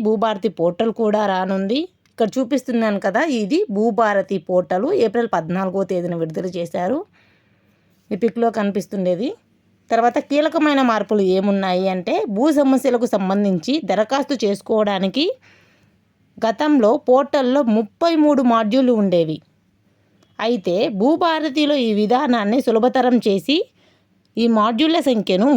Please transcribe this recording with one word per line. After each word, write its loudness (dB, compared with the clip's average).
భూభారతి -2
పోర్టల్ 0
కూడా 0
రానుంది. -2
ఇక్కడ -2
చూపిస్తున్నాను -2
కదా, 0
ఇది 0
భూభారతి 0
పోర్టల్ 0
ఏప్రిల్ -2
పద్నాలుగో -4
తేదీన -4
విడుదల -6
చేశారు. -4
ఈ -4
పిక్‌లో 0
కనిపిస్తుండేది. -2
తర్వాత 2
కీలకమైన 0
మార్పులు 0
ఏమున్నాయి 0
అంటే, -4
భూ 2
సమస్యలకు 2
సంబంధించి 0
దరఖాస్తు -2
చేసుకోవడానికి -2
గతంలో 2
పోర్టల్లో 2
ముప్పై 0
మూడు 4
మాడ్యూళ్లు 2
ఉండేవి. 2
అయితే -2
భూభారతిలో 0
ఈ 0
విధానాన్ని 0
సులభతరం 2
చేసి, 0
ఈ 0
మాడ్యూళ్ల 2
సంఖ్యను 2